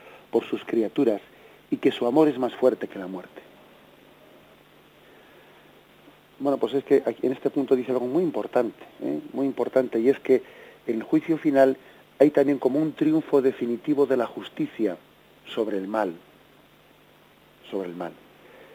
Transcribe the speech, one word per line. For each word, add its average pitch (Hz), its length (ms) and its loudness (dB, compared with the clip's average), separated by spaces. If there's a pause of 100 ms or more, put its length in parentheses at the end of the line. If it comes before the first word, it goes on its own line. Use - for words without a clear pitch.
(300)
por 113 160 0
sus - 180 -6
criaturas 110 560 0 (500)
y 294 60 0
que - 160 2
su 120 140 -4
amor 151 220 4
es 127 100 0
más - 160 -4
fuerte 113 340 2
que - 100 -14
la 92 100 -10
muerte". 92 340 -14 (3000)
Bueno, 135 180 0
pues 120 160 -2
es 135 120 -2
que 139 200 4
aquí, 117 220 -2
en 123 60 2
este 131 180 -4
punto 135 260 2
dice 127 160 -4
algo 123 140 0
muy 147 160 0
importante, 120 600 -2 (200)
¿eh? 147 180 -4 (140)
Muy 135 100 -2
importante, 123 560 -4
y 120 80 2
es 135 100 2
que 127 240 2 (440)
en 117 80 -2
el 110 80 -4
juicio 156 340 0
final 135 400 4 (440)
hay 147 120 8
también 139 260 4
como 131 220 2
un 156 140 -2
triunfo 151 460 2
definitivo 127 640 0
de 127 120 2
la 113 100 0
justicia 110 720 -4 (500)
sobre 104 320 -4
el 95 80 -4
mal, 104 260 -2 (1600)
sobre 95 180 -6
el 85 60 -10
mal. 87 160 -8 (640)